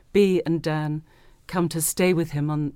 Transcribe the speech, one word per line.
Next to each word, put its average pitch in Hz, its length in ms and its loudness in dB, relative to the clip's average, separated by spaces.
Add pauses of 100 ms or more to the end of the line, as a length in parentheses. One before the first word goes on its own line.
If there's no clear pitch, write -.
(140)
B 190 320 4
and 165 160 0
Dan 156 420 -4 (440)
come 175 220 0
to 160 120 -4
stay 180 320 2
with 165 180 -2
him 147 180 -2
on, 151 260 -4